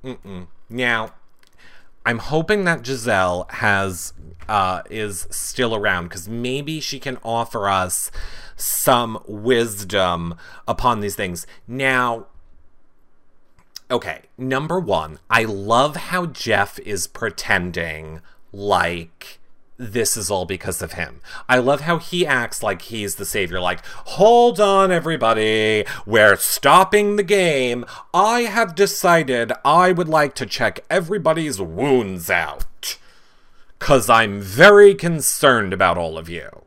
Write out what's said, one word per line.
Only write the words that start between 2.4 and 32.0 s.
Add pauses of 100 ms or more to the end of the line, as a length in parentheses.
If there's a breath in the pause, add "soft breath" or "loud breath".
that
Giselle
has, (360)
uh,
is
still
around,
'cause
maybe
she
can
offer
us (480 loud breath)
some
wisdom (320 loud breath)
upon
these
things. (220 soft breath)
Now, (1600)
okay, (140)
number
one, (100)
I
love
how
Jeff
is
pretending (300 soft breath)
like (380)
this
is
all
because
of
him. (300 loud breath)
I
love
how
he
acts
like
he's
the
savior,
like,
"Hold
on,
everybody, (220 loud breath)
we're
stopping
the
game. (300 loud breath)
I
have
decided (140)
I
would
like
to
check (100)
everybody's
wounds